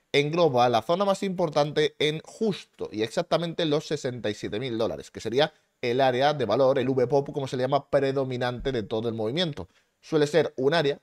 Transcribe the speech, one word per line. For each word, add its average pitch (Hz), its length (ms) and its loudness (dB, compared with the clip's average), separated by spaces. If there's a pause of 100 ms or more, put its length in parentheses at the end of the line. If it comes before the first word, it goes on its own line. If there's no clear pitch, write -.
(100)
engloba 143 600 4
la 117 100 4
zona 175 240 0
más 196 180 0
importante 156 760 0
en 151 220 0
justo - 720 -6
y 107 120 -4
exactamente 170 640 -2
los 151 200 0
sesenta 123 440 -4
y 104 40 -2
siete 104 240 -6
mil 120 200 -6
dólares, 82 320 -4
que - 100 -14
sería 131 320 0 (300)
el 123 180 0
área 131 320 2
de 135 140 -2
valor, 131 320 4
el 127 100 0
V 127 200 2
pop, 143 220 0
como 139 160 -6
se 131 120 -6
le 123 60 0
llama, 135 260 -2
predominante 131 800 -2
de 113 120 -2
todo 117 260 -4
el 110 40 -4
movimiento. 120 540 -4 (320)
Suele 151 260 2
ser 151 300 2
un 135 160 2
área, 147 300 2